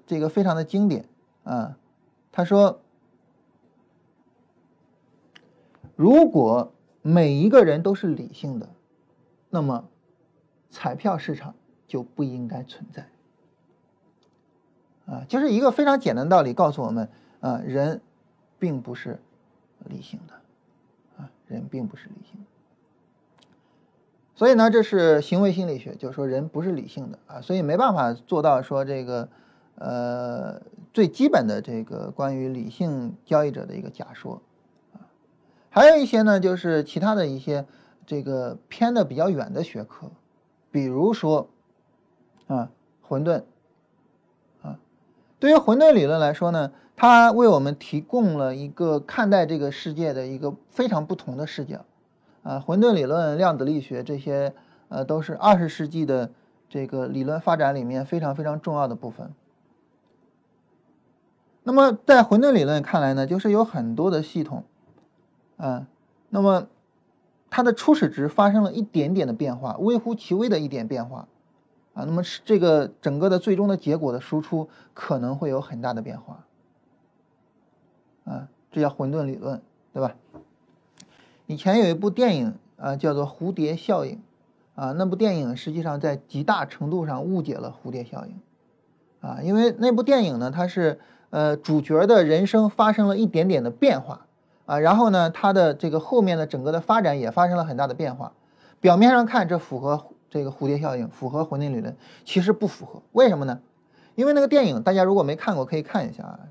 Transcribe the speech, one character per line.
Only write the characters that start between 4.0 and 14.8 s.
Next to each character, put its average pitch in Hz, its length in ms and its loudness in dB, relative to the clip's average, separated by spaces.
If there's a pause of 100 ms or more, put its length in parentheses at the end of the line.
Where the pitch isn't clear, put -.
如 277 340 8
果 120 440 2 (280)
每 160 300 4
一 143 160 2
个 240 160 8
人 160 180 0
都 196 140 0
是 190 120 -6
理 - 260 -6
性 151 260 -10
的， - 80 -14 (800)
那 175 120 -4
么 127 240 -4 (840)
彩 - 260 -8
票 190 220 -4
市 - 160 -8
场 139 220 -14 (320)
就 127 160 -8
不 - 180 -10
应 127 240 -6
该 123 180 -10
存 - 280 -20
在。 - 160 -18 (2000)